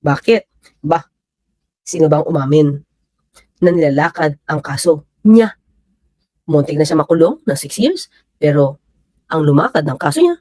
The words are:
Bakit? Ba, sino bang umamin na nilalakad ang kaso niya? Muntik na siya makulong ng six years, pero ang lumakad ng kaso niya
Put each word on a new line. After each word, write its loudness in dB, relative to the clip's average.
Bakit? -2
Ba, -2
sino -2
bang 0
umamin 0
na 4
nilalakad -2
ang -6
kaso -4
niya? 4
Muntik -2
na 0
siya -2
makulong 0
ng -4
six -8
years, -2
pero 0
ang -4
lumakad 0
ng -8
kaso -2
niya 2